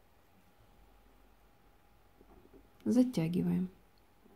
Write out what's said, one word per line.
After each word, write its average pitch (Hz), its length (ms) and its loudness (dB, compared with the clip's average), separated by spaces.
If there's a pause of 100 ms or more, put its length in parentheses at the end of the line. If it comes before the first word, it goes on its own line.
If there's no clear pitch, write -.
(2750)
Затягиваем. 180 840 0 (680)